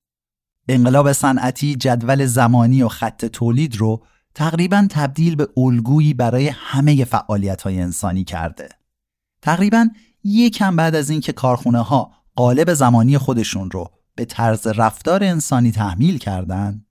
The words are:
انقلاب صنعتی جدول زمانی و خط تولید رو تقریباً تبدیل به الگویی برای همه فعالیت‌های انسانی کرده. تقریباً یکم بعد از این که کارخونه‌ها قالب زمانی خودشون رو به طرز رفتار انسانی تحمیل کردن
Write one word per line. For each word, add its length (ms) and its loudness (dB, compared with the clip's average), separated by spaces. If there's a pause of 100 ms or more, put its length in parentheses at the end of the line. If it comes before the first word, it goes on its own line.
(680)
انقلاب 440 4
صنعتی 600 -2
جدول 520 0
زمانی 560 4
و 60 2
خط 360 -6
تولید 520 -2
رو 300 -2 (280)
تقریباً 560 0
تبدیل 440 -2
به 220 -2
الگویی 580 2
برای 340 0
همه 560 0
فعالیت‌های 760 -4
انسانی 440 -4
کرده. 440 -10 (760)
تقریباً 460 2 (360)
یکم 520 2
بعد 180 0
از 160 -2
این 100 -2
که 120 -6
کارخونه‌ها 800 0 (240)
قالب 380 2
زمانی 440 4
خودشون 520 -4
رو 200 -10 (240)
به 100 -8
طرز 420 -2
رفتار 580 0
انسانی 480 0
تحمیل 460 0
کردن 720 -6